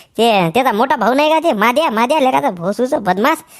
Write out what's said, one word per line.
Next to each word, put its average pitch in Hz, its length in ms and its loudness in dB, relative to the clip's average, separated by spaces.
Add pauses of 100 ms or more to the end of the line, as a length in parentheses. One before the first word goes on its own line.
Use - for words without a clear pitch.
(180)
ते, 208 320 2
त्याचा 247 220 0
मोठा 262 240 0
भाऊ 226 180 0
नाही 302 160 0
का 320 100 2
ते, 320 120 0
माद्या, 247 380 0
माद्या 247 300 0
लेकाचा 269 300 0
भोसूचं 208 540 -4
बदमाश, 202 340 0 (220)